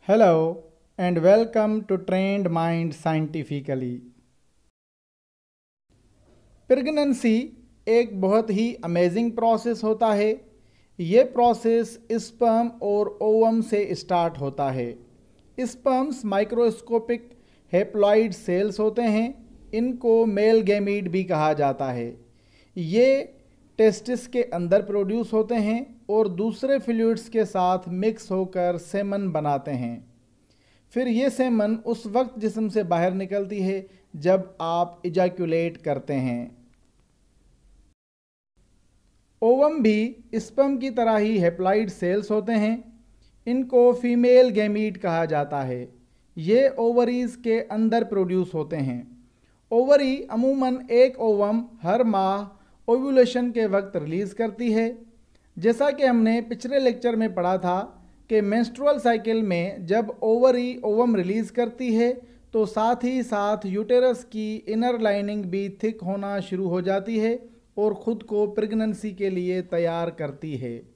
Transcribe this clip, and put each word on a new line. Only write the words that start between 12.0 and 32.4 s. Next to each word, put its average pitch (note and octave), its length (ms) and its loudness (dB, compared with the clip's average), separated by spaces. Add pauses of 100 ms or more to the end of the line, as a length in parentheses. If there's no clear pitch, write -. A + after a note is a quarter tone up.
स्पर्म A#3 500 0 (120)
और G#3 400 -2
ओवम A3 400 4
से G#3 320 -2
स्टार्ट E3+ 460 -2
होता C#3 300 -4
है। B2 200 -4 (680)
स्पर्म्स B3+ 680 -2
माइक्रोस्कोपिक A3+ 1040 -2 (420)
हैप्लॉइड G#3 600 2
सेल्स G3 460 -2
होते G#3+ 220 0
हैं। A3 260 0 (460)
इनको A#3 540 2
मेल G#3+ 340 4
गैमीट G3+ 460 0
भी F#3 180 -2
कहा D#3 280 2
जाता C#3 380 -2
है। A#2+ 220 -6 (640)
ये A#3 600 2 (420)
टेस्टिस A3 480 0
के B3 160 -2 (120)
अंदर F3 280 2
प्रोड्यूस G3+ 500 -2
होते A3 240 0
हैं A3 240 0 (300)
और G#3+ 200 2
दूसरे A3+ 480 -2
फ्लूइड्स A3+ 500 0
के A3 160 0
साथ F#3 440 0
मिक्स G3+ 420 -4
होकर F#3 480 -2
सेमन G3+ 540 -4
बनाते D3 400 -2
हैं। A#2+ 360 -8 (840)
फिर B3 140 0
ये B3 220 2
सेमन A#3 460 0 (100)
उस A#3 200 -4
वक्त A#3+ 320 -2
जिस्म G#3+ 300 -4